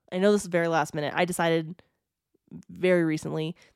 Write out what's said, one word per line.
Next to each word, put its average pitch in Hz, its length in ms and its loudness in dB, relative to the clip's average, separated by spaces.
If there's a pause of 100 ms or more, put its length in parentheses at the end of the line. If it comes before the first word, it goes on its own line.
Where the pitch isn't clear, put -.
(100)
I - 60 -8
know 196 160 4
this 202 100 2
is 185 60 -12
very 170 200 0
last 156 260 0
minute. 147 200 -4
I 180 120 2
decided 165 560 -2 (880)
very 175 340 2
recently 156 500 -4 (220)